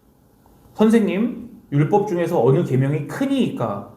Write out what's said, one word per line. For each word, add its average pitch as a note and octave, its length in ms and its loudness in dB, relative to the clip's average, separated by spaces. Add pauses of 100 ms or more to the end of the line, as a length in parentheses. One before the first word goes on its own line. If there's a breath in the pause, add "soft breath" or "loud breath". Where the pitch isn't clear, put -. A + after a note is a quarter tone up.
(760)
"선생님, G#3+ 760 0 (220)
율법 G3 360 2
중에서 E3+ 340 0
어느 C3+ 220 4
계명이 C#3 420 -2
크니이까?" G#3+ 920 -4